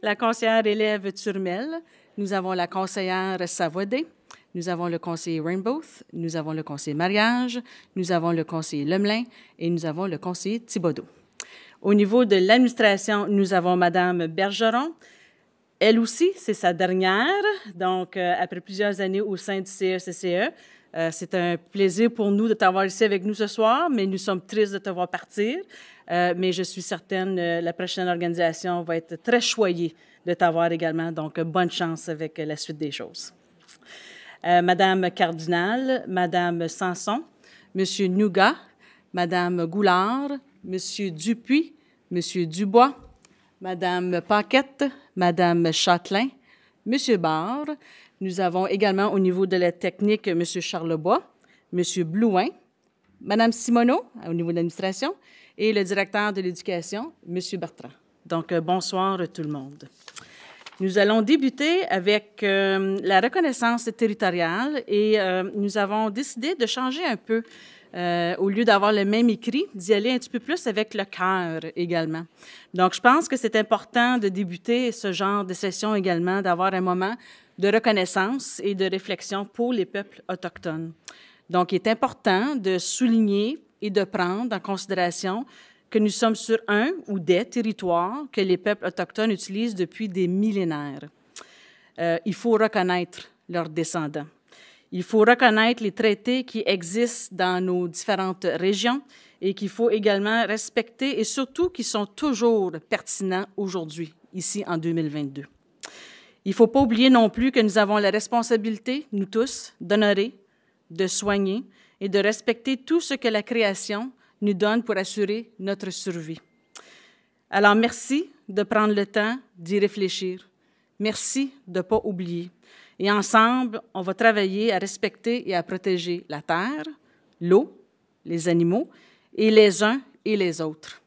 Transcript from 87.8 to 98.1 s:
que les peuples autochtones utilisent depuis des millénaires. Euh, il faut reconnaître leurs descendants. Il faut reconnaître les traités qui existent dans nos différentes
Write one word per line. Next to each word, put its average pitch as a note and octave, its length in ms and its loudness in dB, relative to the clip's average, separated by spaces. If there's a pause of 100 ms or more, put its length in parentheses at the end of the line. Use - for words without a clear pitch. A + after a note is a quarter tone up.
que - 80 -6
les F#3+ 160 2
peuples G3+ 300 -4
autochtones G3+ 460 -2
utilisent G3+ 440 -4
depuis F#3 320 -6
des F3+ 220 0
millénaires. E3 800 -2 (880)
Euh, E3+ 240 0
il G3+ 100 -2
faut - 180 -2
reconnaître F#3 760 0 (220)
leurs E3+ 180 -4
descendants. D#3 600 -4 (640)
Il F3+ 100 -4
faut A3 160 2
reconnaître A#3 640 6
les G3+ 80 -2
traités A#3 540 0
qui A3 200 -6
existent G3 680 -2
dans F3+ 280 0
nos F3+ 260 -2
différentes F#3+ 560 -4